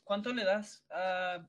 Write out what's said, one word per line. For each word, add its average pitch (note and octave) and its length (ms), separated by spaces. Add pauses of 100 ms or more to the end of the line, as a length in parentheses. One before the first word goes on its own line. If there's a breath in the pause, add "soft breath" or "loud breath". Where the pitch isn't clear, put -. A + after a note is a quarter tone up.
¿cuánto G#3 300
le A#3 100
das G#3 460
a F3+ 580